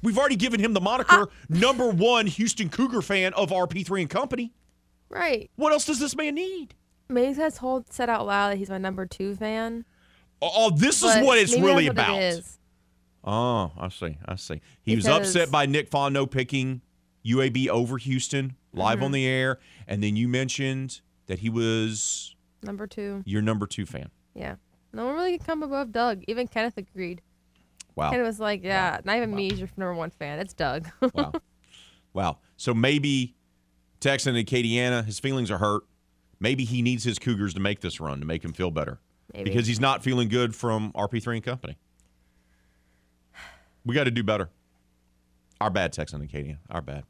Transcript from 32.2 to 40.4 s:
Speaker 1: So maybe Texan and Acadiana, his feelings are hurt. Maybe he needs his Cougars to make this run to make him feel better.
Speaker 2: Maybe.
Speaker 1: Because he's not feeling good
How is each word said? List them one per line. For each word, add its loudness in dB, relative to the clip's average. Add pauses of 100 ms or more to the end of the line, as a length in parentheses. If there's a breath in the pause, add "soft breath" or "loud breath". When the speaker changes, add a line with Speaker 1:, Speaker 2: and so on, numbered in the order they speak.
Speaker 1:
So -2
maybe 2 (680)
Texan 2
and 2
Acadiana, 0
his -6
feelings -2
are -2
hurt. 2 (580)
Maybe 0
he -2
needs 0
his 0
Cougars 0
to -6
make -2
this -8
run -6
to -8
make -4
him -8
feel -2
better. -4 (360)
Speaker 2:
Maybe. -6
Speaker 1:
Because 0
he's 0
not 2
feeling 0
good 0